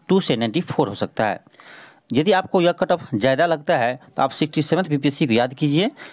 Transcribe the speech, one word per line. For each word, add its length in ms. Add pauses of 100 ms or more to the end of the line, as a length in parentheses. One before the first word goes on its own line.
टू 120
से 160
नाइंटी 240
फ़ोर 280
हो 60
सकता 320
है। 140 (720)
यदि 200
आपको 280
यह 120
कट 200
ऑफ 220
ज़्यादा 320
लगता 320
है 200 (180)
तो 60
आप 80
सिक्सटी 320
सेवंथ 220
बीपीएससी 420
को 60
याद 220
कीजिए, 360 (220)